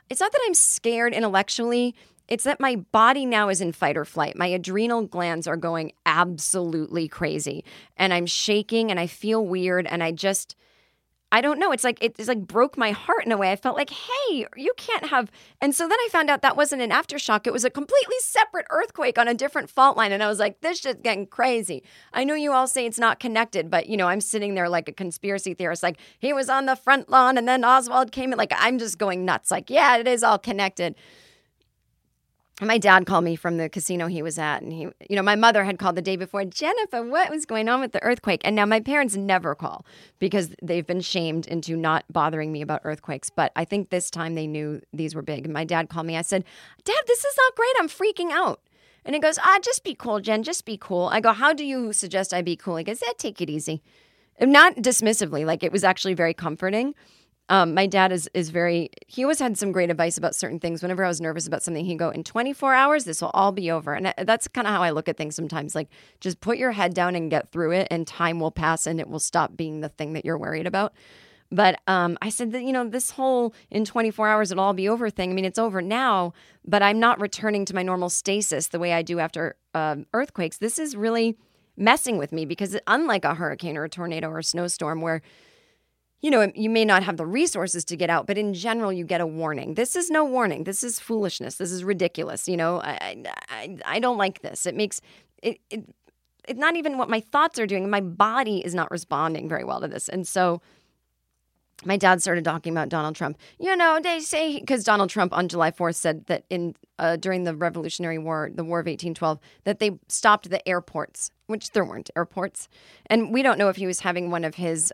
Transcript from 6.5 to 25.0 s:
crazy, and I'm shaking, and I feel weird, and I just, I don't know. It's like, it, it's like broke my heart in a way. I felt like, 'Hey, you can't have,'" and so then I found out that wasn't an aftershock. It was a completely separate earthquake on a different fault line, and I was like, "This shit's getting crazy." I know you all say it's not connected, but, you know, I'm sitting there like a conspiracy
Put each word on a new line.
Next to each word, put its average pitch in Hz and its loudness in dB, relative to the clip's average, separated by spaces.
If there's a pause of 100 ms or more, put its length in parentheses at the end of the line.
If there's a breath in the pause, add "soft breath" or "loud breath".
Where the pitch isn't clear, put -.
crazy, 151 -6 (320 loud breath)
and 185 2
I'm 175 2
shaking, 214 0
and 185 -2
I 175 -2
feel 220 -2
weird, 180 0
and 170 -4
I 165 -2
just, 190 -2 (800)
I 226 6
don't 285 0
know. 349 4
It's 254 -2
like, 240 0
it, 226 0
it's 220 -4
like 214 -2
broke 240 2
my 226 2
heart - 0
in 226 0
a 208 2
way. 190 2
I 196 0
felt 254 -2
like, 285 -2
'Hey, 494 -4
you 302 -2
can't 440 -6
have,'" 254 0 (280 soft breath)
and 277 2
so 339 0
then 403 2
I 480 0
found 320 4
out 277 2
that 269 4
wasn't 285 2
an 226 -2
aftershock. 233 0
It 240 2
was 220 -2
a 247 2
completely 508 2
separate - 0
earthquake 311 0
on 233 4
a 240 2
different 269 -4
fault 269 6
line, 202 2
and 202 0
I 208 2
was 208 -2
like, 208 -2
"This 339 -2
shit's 254 -6
getting 202 -2
crazy." 226 0 (300 soft breath)
I 254 0
know 294 0
you 294 0
all 262 4
say 254 -2
it's 226 -6
not 233 2
connected, 220 -2
but, 170 2
you 214 0
know, 185 2
I'm 190 0
sitting 202 -4
there 175 0
like 175 0
a - -12
conspiracy 190 -6